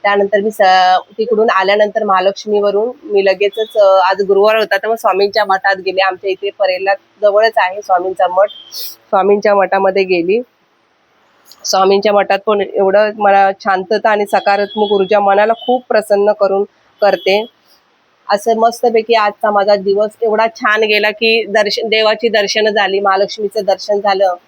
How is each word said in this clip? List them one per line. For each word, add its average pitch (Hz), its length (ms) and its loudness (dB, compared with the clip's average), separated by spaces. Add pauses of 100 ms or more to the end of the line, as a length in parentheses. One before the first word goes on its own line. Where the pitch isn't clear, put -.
त्यानंतर 202 380 0
मी 214 100 -4
स-, 185 460 4 (200)
तिकडून 220 320 0
आल्यानंतर 202 540 0
महालक्ष्मीवरून 202 880 0 (120)
मी 202 220 -2
लगेचच, 202 520 -2
अ, 202 80 4
आज 190 360 2
गुरुवार 196 340 2
होता 208 220 0
तर 214 100 -4
मग 226 80 -2
स्वामींच्या 202 500 0
मठात 190 300 0 (100)
गेले. 185 160 -2
आमच्या 190 280 -4
इथे 196 200 -6 (100)
परेलला 190 340 -2 (280)
जवळच 208 360 2
आहे 196 240 -2
स्वामींचा 185 460 -2
मठ, 185 200 2 (260)
स्वामींच्या 202 840 0
मठामध्ये 190 480 0
गेली. 185 380 0 (1200)
स्वामींच्या 196 480 0
मठात 196 320 0
पण 202 160 0
एवढं 196 540 0
मला 196 360 2
शांतता 196 580 -2
आणि 208 160 0
सकारात्मक 202 680 -2
ऊर्जा 202 280 0
मनाला 202 340 2
खूप 247 360 -2
प्रसन्न 208 420 0
करून 196 320 0 (380)
करते. 196 440 0 (840)
असं 208 260 0
मस्तपैकी 226 580 0
आजचा 208 380 -2
माझा 208 240 2
दिवस 202 340 -2 (120)
एवढा 220 340 0
छान 214 280 0
गेला 208 260 0
की 226 360 0
दर्शन, 214 420 -2
देवाची 220 420 0
दर्शनं 214 420 0
झाली, 196 280 0
महालक्ष्मीचं 202 680 -2
दर्शन 196 340 -2
झालं 196 360 0 (120)